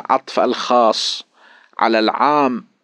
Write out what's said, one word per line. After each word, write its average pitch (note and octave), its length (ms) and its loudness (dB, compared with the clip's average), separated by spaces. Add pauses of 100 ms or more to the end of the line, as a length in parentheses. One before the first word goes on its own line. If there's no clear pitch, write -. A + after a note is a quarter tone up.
عطف - 300 -2
الخاص A#2 840 0 (560)
على A2+ 200 2
العام B2+ 680 0 (180)